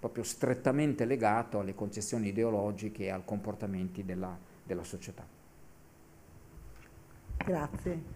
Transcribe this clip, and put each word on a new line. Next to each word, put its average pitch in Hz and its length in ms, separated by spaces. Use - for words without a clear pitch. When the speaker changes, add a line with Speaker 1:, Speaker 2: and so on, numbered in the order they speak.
Speaker 1:
proprio 117 240
strettamente 131 800
legato 113 560
alle 95 160
concezioni 107 540
ideologiche 104 760
e 92 60
ai 95 140
comportamenti 98 800
della, 92 320
della 87 180
società. - 400
Speaker 2:
Grazie. 165 680